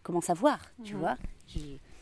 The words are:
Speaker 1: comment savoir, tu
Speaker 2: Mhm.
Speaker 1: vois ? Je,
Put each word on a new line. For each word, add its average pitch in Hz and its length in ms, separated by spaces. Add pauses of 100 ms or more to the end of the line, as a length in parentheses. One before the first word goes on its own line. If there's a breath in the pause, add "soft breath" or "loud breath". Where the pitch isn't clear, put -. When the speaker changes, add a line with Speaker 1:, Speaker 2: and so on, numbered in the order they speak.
Speaker 1:
comment 175 200
savoir, 214 380 (240)
tu 208 100
Speaker 2:
Mhm. 202 60
Speaker 1:
vois ? 160 180 (300)
Je, - 120 (420 soft breath)